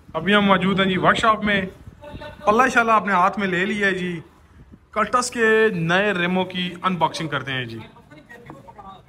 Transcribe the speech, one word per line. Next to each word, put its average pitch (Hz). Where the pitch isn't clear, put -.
अभी 165
हम 208
मौजूद 190
हैं 190
जी 185
workshop 202
में। 196
पल्ला 247
शाला 226
आपने 196
हाथ 185
में 196
ले 180
लिया 208
है 190
जी। 180
Cultus 226
के 220
नए 180
remo 180
की 180
unboxing 165
करते 135
हैं 127
जी। 113